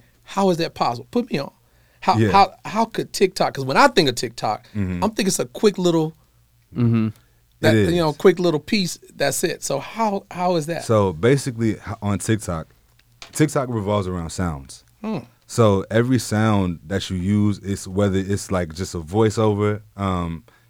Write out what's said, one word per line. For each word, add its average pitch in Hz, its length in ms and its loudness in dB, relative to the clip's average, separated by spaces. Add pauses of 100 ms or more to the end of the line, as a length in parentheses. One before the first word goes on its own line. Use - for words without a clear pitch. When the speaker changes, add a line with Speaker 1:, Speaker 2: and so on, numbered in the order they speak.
(220)
Speaker 1:
"How 196 280 0
is 165 60 0
that 160 180 -6
possible? 120 360 -4
Put 240 200 -2
me 180 80 -2
on." 139 120 -8 (500)
How, 185 160 2
Speaker 2:
Yeah. 107 140 4
Speaker 1:
how, 196 220 6 (120)
how 208 200 -2
could 160 280 -6
TikTok? 185 420 0
'Cause 131 100 -6
when 139 120 0
I 269 100 8
think 175 220 4
of 123 60 -2
TikTok, 113 600 -4
Speaker 2:
Mm-hmm. 92 280 -2
Speaker 1:
I'm 202 80 2
thinking 214 160 -2
it's - 120 0
a 131 80 -2
quick - 320 0
little, 165 340 0 (600)
Speaker 3:
Mm-hmm. 113 320 2 (540)
Speaker 1:
that, - 140 4
Speaker 2:
It 202 140 4
Speaker 1:
you 170 120 2
know, 156 100 2
Speaker 2:
is. 147 60 -10
Speaker 1:
quick 180 200 6
little 175 220 0
piece. 190 400 -2 (160)
That's 139 280 -2
it. 160 200 -4
So 139 160 -4
how, 208 500 -4
how 180 280 -2
is 151 100 -4
that? 165 180 -6
Speaker 2:
So 104 280 2
basically, 113 580 0
h-, 92 80 -6 (240)
on 101 160 -2
TikTok, 92 480 -4 (640)
TikTok 151 380 0
revolves 104 380 0
around 87 220 -6
sounds. 80 540 -6 (180)
Speaker 1:
Hmm. 214 180 -6 (280)
Speaker 2:
So 101 420 2
every 120 300 2
sound 104 680 0
that 95 240 -6
you 95 80 -4
use, 104 460 0
it's 98 240 -6
whether 95 320 0
it's, 98 320 -4
like, 87 240 -2
just 87 180 -8
a 87 60 -8
voiceover, 104 840 0 (160)
um, 87 460 -4 (260)